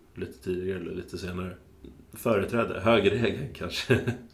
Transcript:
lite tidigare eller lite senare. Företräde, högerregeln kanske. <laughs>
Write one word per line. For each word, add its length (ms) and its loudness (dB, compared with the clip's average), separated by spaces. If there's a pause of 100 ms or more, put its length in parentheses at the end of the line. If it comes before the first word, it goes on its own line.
(160)
lite 280 -10
tidigare 360 -2
eller 160 -6
lite 220 -8
senare. 400 -6 (560)
Företräde, 680 0
högerregeln 720 4
kanske. 520 2
<laughs> 80 0 (200)